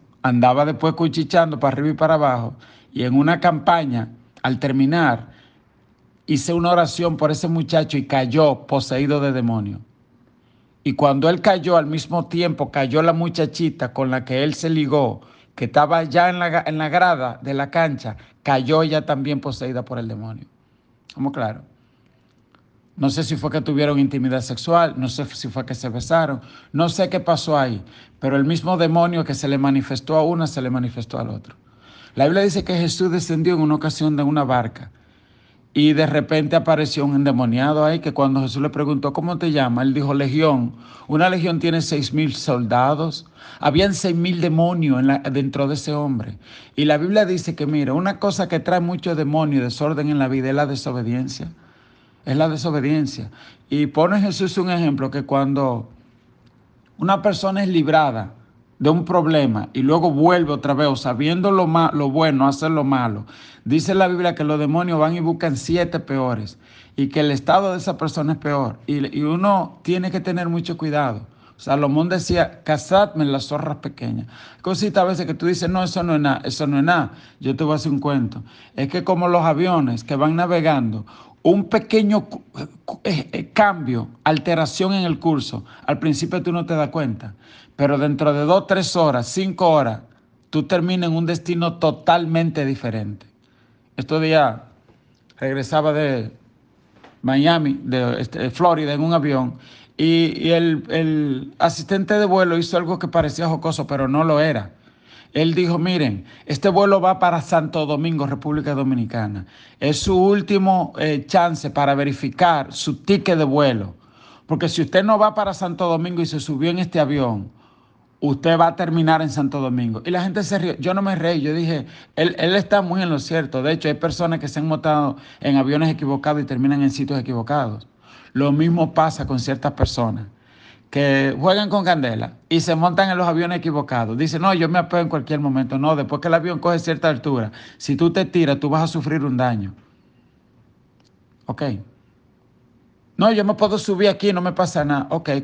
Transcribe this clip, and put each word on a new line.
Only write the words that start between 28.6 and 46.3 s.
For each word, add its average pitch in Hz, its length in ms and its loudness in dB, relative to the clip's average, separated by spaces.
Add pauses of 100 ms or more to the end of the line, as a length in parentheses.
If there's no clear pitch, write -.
demonio 170 460 2
que 143 100 -4
se 139 140 -4
le 139 100 0
manifestó 139 580 0
a 156 60 4
una, 165 240 0
se 139 160 -6
le 127 80 -4
manifestó 123 480 -6
al 117 100 -6
otro. - 280 -14 (580)
La 131 100 2
Biblia 185 200 4
dice 190 200 0
que 180 120 -2
Jesús 170 340 0
descendió 170 440 0
en 160 60 0
una 151 140 4
ocasión 151 420 0
de 143 60 0
una 143 220 2
barca 123 460 -2 (800)
y 147 200 4
de 156 140 4
repente 151 500 0
apareció 151 480 0
un 143 100 0
endemoniado 139 680 2
ahí 160 160 2
que 156 120 -4
cuando 135 280 2
Jesús 131 200 -4
le 147 100 0
preguntó, 147 420 -2
"¿Cómo 170 260 -4
te 170 140 -2
llamas?", 127 340 0
él 135 80 2
dijo, 143 200 0
"Legión". 139 580 0 (340)
Una 160 220 2
legión 170 320 0
tiene 165 200 0
seis 147 320 -4
mil 151 220 0
soldados. 131 920 0 (340)
Habían 175 340 2
seis 175 220 -2
mil 175 240 0
demonios 165 580 2
en 131 80 2
la, 139 120 2
dentro 139 500 -2
de 147 60 -2
ese 151 180 -6
hombre. 135 460 -4 (380)